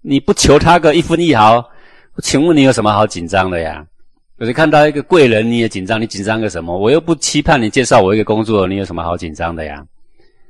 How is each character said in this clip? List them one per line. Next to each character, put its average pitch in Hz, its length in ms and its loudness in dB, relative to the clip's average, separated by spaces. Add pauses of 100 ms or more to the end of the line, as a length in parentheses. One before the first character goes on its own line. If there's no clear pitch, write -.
你 139 180 -2
不 202 140 -2
求 - 260 4
他 170 200 4
个 156 160 2
一 170 80 2
分 165 180 -2
一 165 140 2
毫， 113 300 4 (580)
请 143 220 0
问 170 120 2
你 143 60 4
有 131 100 4
什 117 100 -2
么 107 100 2
好 104 140 2
紧 85 200 -10
张 95 240 -2
的 85 100 -4
呀？ 78 260 -10 (520)
可 120 60 -8
是 120 80 -4
看 156 180 0
到 151 160 4
一 151 60 0
个 143 100 -6
贵 160 240 4
人 113 240 0
你 117 80 -2
也 113 100 0
紧 95 180 -8
张， 110 140 -4
你 113 60 -4
紧 101 160 -10
张 110 180 -4
个 107 100 -4
什 82 120 -10
么？ 85 140 -8
我 101 140 0
又 156 100 2
不 165 140 -2
期 - 260 -4
盼 147 200 0
你 107 100 -2
介 131 140 -2
绍 113 180 4
我 95 120 2
一 110 40 0
个 104 60 0
工 110 200 -2
作， 104 240 0
你 98 80 -4
有 98 80 -6
什 87 100 -12
么 85 80 -8
好 85 140 -4
紧 85 160 -10
张 85 240 -8
的 80 80 -10
呀？ 71 200 -14 (640)